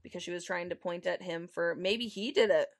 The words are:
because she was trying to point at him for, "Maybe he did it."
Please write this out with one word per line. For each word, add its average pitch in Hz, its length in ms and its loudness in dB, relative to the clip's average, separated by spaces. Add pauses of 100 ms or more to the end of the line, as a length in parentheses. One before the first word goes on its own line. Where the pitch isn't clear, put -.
because - 220 -12
she 175 80 -6
was 175 140 -6
trying 180 240 -4
to 170 60 -4
point 175 300 -6
at 175 160 0
him 175 260 -6
for, 170 280 0
"Maybe 214 320 0
he 208 240 -6
did 220 180 6
it." 156 200 6 (100)